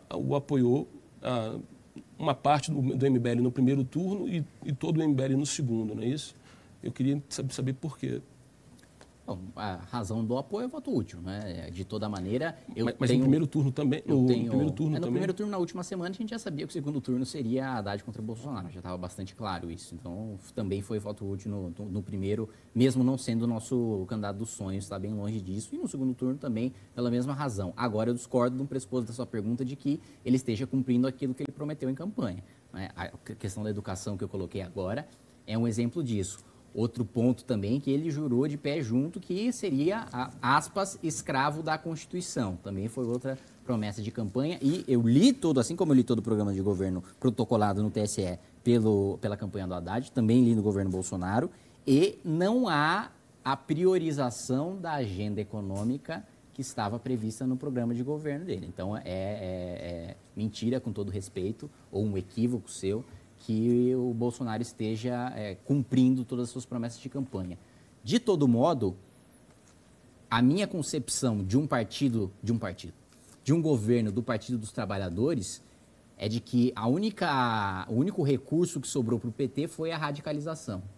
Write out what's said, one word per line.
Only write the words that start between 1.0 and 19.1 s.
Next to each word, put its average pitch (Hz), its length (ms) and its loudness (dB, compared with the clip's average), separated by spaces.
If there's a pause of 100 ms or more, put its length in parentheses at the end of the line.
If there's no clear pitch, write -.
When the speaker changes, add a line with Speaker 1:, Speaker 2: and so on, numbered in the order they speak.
Speaker 1:
a, 113 340 -2 (600)
uma 151 160 0
parte 147 360 2
do, 147 100 0 (160)
do 131 100 4
M 131 120 6
B 120 120 2
L 120 100 2
no 123 100 4
primeiro 135 340 4
turno 185 440 -2
e, 165 160 -2 (200)
e 151 80 -4
todo 160 260 0
o 160 40 2
M 151 120 4
B 131 80 2
L 131 140 2
no 143 100 2
segundo, 113 480 -2
não 110 80 -6
é 113 40 -2
isso? 147 280 -4 (480)
Eu 120 80 -6
queria 139 380 0
sab-, - 240 -6
saber 127 220 -2
por 139 240 -8
quê. 123 220 -4 (1040)
Speaker 2:
Bom, 90 120 -6 (180)
a 98 200 -6
razão 107 460 -6
do 117 140 -2
apoio 202 300 -4
é - 20 -6
voto 269 260 -6
útil, 92 240 -2
né? 90 540 -8
De 92 100 -6
toda 107 280 -4
maneira, 110 480 -4 (180)
eu 113 80 0
Speaker 1:
Mas, 120 140 0
mas 131 100 2
no - 60 6
Speaker 2:
tenho, 127 80 6
Speaker 1:
primeiro 147 240 6
turno 139 260 2
também? 147 340 0
Speaker 2:
eu 143 140 6
Speaker 1:
No 127 60 6
Speaker 2:
tenho, 117 220 4
Speaker 1:
primeiro 139 220 2
turno 156 260 0
Speaker 2:
é, - 20 -2
no - 20 -2
Speaker 1:
também? 120 120 0
Speaker 2:
primeiro 185 200 2
turno, 208 180 -4
na 196 60 -4
última 180 260 -2
semana, 180 280 -6
a - 20 -6
gente 220 160 -6
já 226 100 -8
sabia 160 280 -6
que - 40 -12
o - 40 -14
segundo 147 260 -4
turno 127 240 0
seria 131 480 -2
Haddad 101 320 -4
contra 110 160 -10
Bolsonaro. 113 480 -8
Já 92 140 -12
tava 90 160 -6
bastante 90 360 -10